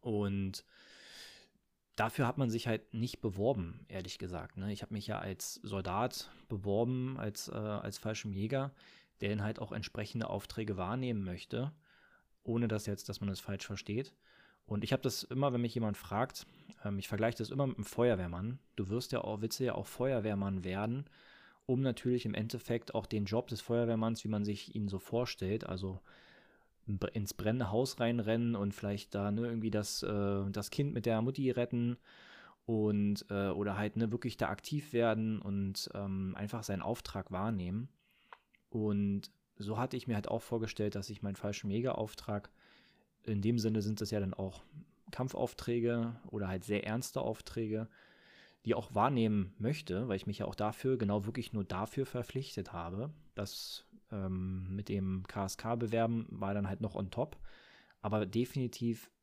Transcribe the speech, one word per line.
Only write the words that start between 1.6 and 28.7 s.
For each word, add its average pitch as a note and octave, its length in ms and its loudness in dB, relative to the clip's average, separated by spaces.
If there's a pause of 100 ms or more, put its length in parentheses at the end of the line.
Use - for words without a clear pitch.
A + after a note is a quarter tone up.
dafür A2+ 300 2
hat B2 120 0
man C3 100 4
sich A2+ 200 0
halt - 260 -2
nicht A#2 260 -2
beworben, G2 680 0
ehrlich F#2 300 -8
gesagt, - 380 -8
ne? G2 160 -4
Ich G2+ 100 -6
hab - 80 -10
mich G#2 180 -6
ja G#2+ 100 -2
als F2+ 440 -6
Soldat G2+ 680 -2 (180)
beworben, A#2+ 720 0
als, - 300 -6
äh, - 60 -8
als G#2+ 440 -4
Fallschirmjäger, A2 760 -2 (480)
der G2+ 100 0
dann G#2 120 0
halt G#2+ 160 -2
auch A2 140 -8
entsprechende G#2+ 580 -4
Aufträge G2+ 460 -2
wahrnehmen A2+ 480 0
möchte, A#2 480 -4 (680)
ohne A#2 260 2
dass G#2+ 180 0
jetzt, G2+ 220 -4
dass G2+ 120 -6
man G2+ 80 0
das F#2+ 120 -2
falsch G2 260 -6
versteht. G#2+ 480 -4 (500)
Und G#2 200 -2
ich G#2+ 80 2
hab C3 100 2
das - 220 0
immer, C3+ 280 2
wenn A#2+ 80 2
mich A#2 140 0
jemand A2 220 0
fragt, - 500 -2 (380)
ähm, G2+ 140 -2
ich G2 100 -6
vergleiche A2 300 2
das A2 120 -2
immer C#3 160 2
mit B2+ 100 -2
einem G#2 80 -4
Feuerwehrmann. G#2 720 2 (180)
Du G2 120 -2
wirst A2+ 240 -2
ja B2 100 0
auch, G#2 180 -2
willst A2+ 200 -2
ja B2 140 2
auch G#2 120 -2
Feuerwehrmann G2+ 760 0
werden, G#2+ 400 0 (640)
um C3 160 4
natürlich B2 420 2
im G#2+ 100 0
Endeffekt A2+ 600 -2
auch G#2 120 0
den G#2 200 0
Job A2 220 2
des A2+ 120 -4
Feuerwehrmanns, A2+ 640 2
wie G#2+ 40 -2
man G#2 160 2
sich G#2 300 -4
ihn G#2 140 2
so F#2+ 100 -2
vorstellt, A2+ 680 0
also F#2+ 340 -4 (840)
b-, G2 260 0
ins G#2 220 -2
brennende A2 360 2
Haus B2+ 300 2
reinrennen A#2 560 4
und G2+ 180 2